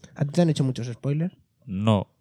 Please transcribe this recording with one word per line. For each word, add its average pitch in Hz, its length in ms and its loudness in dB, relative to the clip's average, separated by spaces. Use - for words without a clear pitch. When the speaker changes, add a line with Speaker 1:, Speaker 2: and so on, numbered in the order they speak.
Speaker 1:
¿A - 100 -2
ti 143 80 -6
te 175 100 2
han 170 80 4
hecho 147 140 0
muchos 131 260 -2
spoilers? 147 460 -4
Speaker 2:
No, 104 420 0